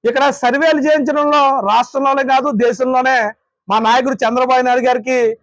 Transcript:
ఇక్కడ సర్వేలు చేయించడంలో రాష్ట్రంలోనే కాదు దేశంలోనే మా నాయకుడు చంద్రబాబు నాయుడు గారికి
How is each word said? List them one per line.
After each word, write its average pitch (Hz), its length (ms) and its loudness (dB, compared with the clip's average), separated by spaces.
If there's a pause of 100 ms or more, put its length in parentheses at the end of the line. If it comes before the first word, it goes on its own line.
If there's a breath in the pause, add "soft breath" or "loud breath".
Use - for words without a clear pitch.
ఇక్కడ 262 160 0 (180)
సర్వేలు 294 440 0
చేయించడంలో 294 560 0 (280)
రాష్ట్రంలోనే 269 640 0
కాదు 262 160 0 (160)
దేశంలోనే 254 540 0 (500)
మా 202 80 0 (120)
నాయకుడు 254 360 0
చంద్రబాబు 254 440 0
నాయుడు 247 200 0
గారికి 247 300 0 (240)